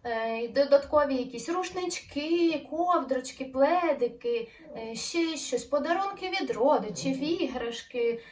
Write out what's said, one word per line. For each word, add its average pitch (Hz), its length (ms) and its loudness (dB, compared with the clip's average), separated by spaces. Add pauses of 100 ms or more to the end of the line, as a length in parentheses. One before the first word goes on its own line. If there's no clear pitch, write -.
е, 226 440 -4
додаткові 277 680 4
якісь 240 340 -4
рушнички, 339 1200 -2
ковдрочки, 294 760 0
пледики, 262 1040 2 (280)
е, 226 180 -8
ще 330 420 -2
щось, - 260 -4
подарунки 370 680 -2 (120)
від 262 100 -2
родичів, 269 880 0
іграшки, 233 800 -4 (100)